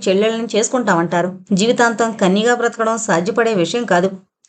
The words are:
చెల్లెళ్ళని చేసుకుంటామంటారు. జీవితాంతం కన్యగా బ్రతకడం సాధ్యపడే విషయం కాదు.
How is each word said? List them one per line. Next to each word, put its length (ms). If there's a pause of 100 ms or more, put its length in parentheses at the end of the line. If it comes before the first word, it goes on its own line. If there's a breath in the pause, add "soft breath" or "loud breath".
చెల్లెళ్ళని 480
చేసుకుంటామంటారు. 720 (240)
జీవితాంతం 580
కన్యగా 440
బ్రతకడం 420
సాధ్యపడే 560
విషయం 320
కాదు. 260 (380)